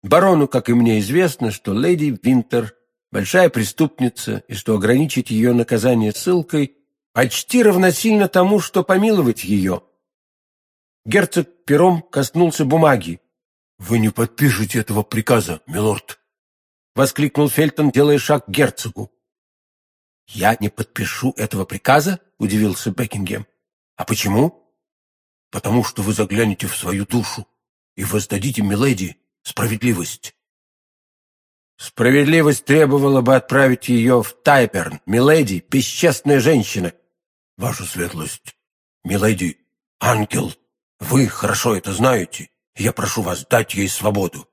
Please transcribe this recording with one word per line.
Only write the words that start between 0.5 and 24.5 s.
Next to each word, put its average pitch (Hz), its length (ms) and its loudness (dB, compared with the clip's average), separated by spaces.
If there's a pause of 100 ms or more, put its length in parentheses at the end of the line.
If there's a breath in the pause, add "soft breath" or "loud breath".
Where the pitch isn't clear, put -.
и 120 40 2
мне, 117 260 4
известно, 131 520 -2
что - 220 -8
леди 147 480 0
Винтер — 120 540 0 (360)
большая 165 380 2
преступница 117 960 -4
и 117 80 -12
что 107 200 -2
ограничить 127 540 0
её 117 240 2
наказание 113 580 0
ссылкой 160 680 -2 (360)
почти 135 480 0
равносильно 196 640 4
тому, 190 320 2
что 185 240 -2
помиловать 190 600 0
её». 95 400 -2 (1200)
Герцог 175 420 0 (180)
пером 165 360 4
коснулся 160 640 0
бумаги. 127 540 2 (580)
«Вы 110 220 -2
не 110 100 2
подпишете 117 720 -2
этого 104 240 -4
приказа, 110 640 -2
милорд!» 104 540 -4 (760)
воскликнул 143 540 0
Фельтон, 151 420 0
делая 147 260 4
шаг 143 280 -2
к - 40 -20
герцогу. 98 640 -4 (1160)
«Я 107 320 -2
не 104 100 -2
подпишу - 680 -6
этого 104 280 -4
приказа?» 151 540 0 (180)
удивился 107 540 -2
Бекингем. 101 540 -8 (500)
«А - 100 -10
почему?» 117 520 0 (920)